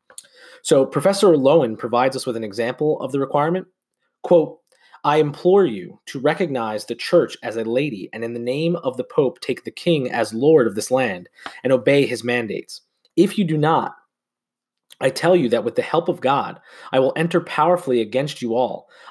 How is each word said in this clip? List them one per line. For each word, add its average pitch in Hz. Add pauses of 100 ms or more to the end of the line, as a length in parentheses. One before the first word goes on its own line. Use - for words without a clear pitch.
(640)
So 139
Professor 190
Lowen 135
provides 127
us 127
with 117
an 113
example 120
of 127
the 139
requirement. 151 (560)
Quote, - (460)
"I 147
implore 175
you 92
to 139
recognize 127
the 117
church 139
as 110
a 113
lady, 120
and 113
in 120
the 117
name 151
of 123
the 123
Pope, -
take -
the 117
king 147
as 110
lord 135
of 101
this 104
land 113 (340)
and 131
obey 139
his 117
mandates. 117 (340)
If 175
you 202
do 156
not, 151 (1080)
I 135
tell 165
you 147
that 110
with 117
the 120
help 170
of 175
God, 131 (320)
I 131
will 131
enter 170
powerfully 156
against 127
you 113
all. - (220)